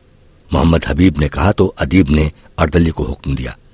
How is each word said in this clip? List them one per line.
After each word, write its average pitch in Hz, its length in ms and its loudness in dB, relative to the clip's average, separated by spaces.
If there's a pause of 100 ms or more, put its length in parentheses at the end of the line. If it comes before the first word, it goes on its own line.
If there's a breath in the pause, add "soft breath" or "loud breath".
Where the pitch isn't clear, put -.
(520)
मोहम्मद 80 320 2
हबीब 78 340 2
ने 73 100 0
कहा 85 240 0
तो 98 140 0
अदीब 80 440 0
ने 76 220 0 (260 soft breath)
अर्दली 82 320 0
को 73 140 -6
हुक्म 71 300 -6
दिया, 62 220 -8 (180)